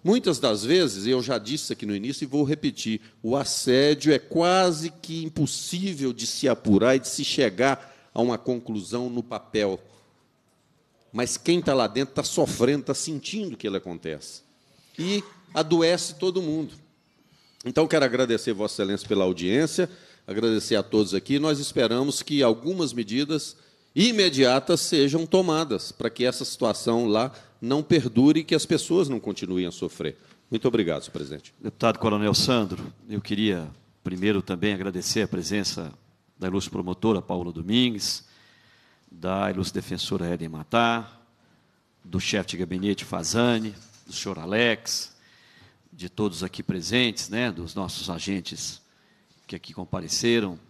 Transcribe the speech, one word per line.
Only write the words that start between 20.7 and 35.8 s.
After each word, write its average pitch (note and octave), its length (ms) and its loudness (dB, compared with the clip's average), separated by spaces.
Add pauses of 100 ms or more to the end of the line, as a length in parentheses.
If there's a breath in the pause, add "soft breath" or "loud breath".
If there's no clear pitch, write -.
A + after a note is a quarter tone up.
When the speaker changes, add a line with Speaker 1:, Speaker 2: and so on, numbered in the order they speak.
Speaker 1:
a G2+ 80 2
todos G2+ 320 2
aqui. C3+ 240 0
Nós D3 220 0
esperamos C3+ 600 0
que C#3+ 200 0
algumas C3+ 500 2
medidas B2+ 640 -4 (380 soft breath)
imediatas D#3+ 840 4
sejam D3+ 460 2
tomadas D#3+ 680 2
para - 180 -4
que A#2+ 140 -2
essa B2 200 0
situação A#2 600 0
lá A2 240 2 (300 loud breath)
não B2+ 200 0
perdure C#3+ 600 6
e D#3 40 -10
que E3 120 2
as D3 100 0
pessoas E3 420 2
não B2 120 -2
continuem F#2 460 -2
a F2 40 -4
sofrer. E2 460 -6 (340 soft breath)
Muito G#2+ 160 -2
obrigado, F2+ 360 2
senhor - 100 -16
presidente. D2 480 -12
Speaker 2:
Deputado A2 400 0
Coronel G#2 340 2
Sandro, G2+ 580 0 (160)
eu G#2+ 120 -6
queria G2+ 480 -2 (340)
primeiro F#2 400 0
também G2 320 -2
agradecer F#2+ 480 -4
a F#2+ 60 -2
presença F#2 640 -4 (440)